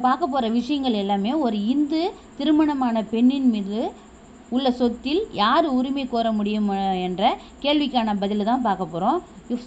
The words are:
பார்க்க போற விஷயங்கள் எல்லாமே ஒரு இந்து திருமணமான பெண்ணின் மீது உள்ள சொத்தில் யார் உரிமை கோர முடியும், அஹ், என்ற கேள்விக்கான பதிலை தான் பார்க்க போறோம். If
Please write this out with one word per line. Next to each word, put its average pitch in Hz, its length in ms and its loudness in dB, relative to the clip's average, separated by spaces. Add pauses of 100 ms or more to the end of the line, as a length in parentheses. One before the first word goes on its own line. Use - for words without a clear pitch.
பார்க்க 269 300 2
போற 254 120 2 (120)
விஷயங்கள் 262 420 0
எல்லாமே 202 320 0 (140)
ஒரு 214 120 0 (140)
இந்து 294 300 0 (360)
திருமணமான 285 720 2
பெண்ணின் 254 440 4
மீது 208 260 -4 (760)
உள்ள 269 120 0 (100)
சொத்தில் 254 420 0 (200)
யார் 262 260 4 (120)
உரிமை 269 360 -2
கோர 233 140 0 (100)
முடியும், 208 380 0
அஹ், 196 320 0
என்ற 180 160 -2 (400)
கேள்விக்கான 269 580 0
பதிலை 208 280 -2
தான் 247 180 0
பார்க்க 185 260 -2
போறோம். 208 240 0 (360)
If 240 140 -6